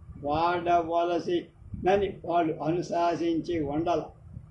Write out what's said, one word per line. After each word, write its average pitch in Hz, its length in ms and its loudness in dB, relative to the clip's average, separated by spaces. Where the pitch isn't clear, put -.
వాడవలసినని 170 1900 0
వాళ్ళు 165 380 0
అనుశాసించి 165 1000 0
వండల. 156 380 0